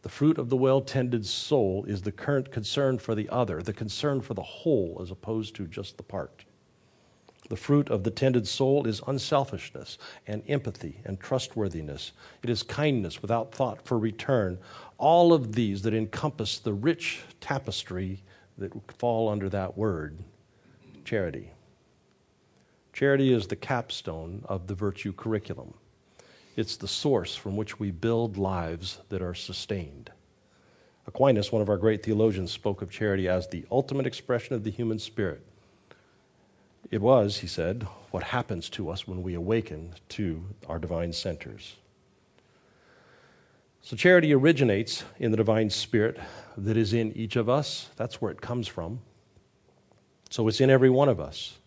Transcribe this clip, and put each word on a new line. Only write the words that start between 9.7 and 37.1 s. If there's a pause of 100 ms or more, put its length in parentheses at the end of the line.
and
empathy
and
trustworthiness. (280)
It
is
kindness
without
thought
for
return. (380)
All
of
these
that
encompass
the
rich (200)
tapestry (340)
that (220)
fall
under
that
word, (840)
charity. (1400)
Charity
is
the
capstone
of
the
virtue
curriculum. (840)
It's
the
source
from
which
we
build
lives (100)
that
are
sustained. (960)
Aquinas,
one
of
our
great
theologians,
spoke
of
charity
as
the
ultimate
expression
of
the
human
spirit. (1500)
It
was,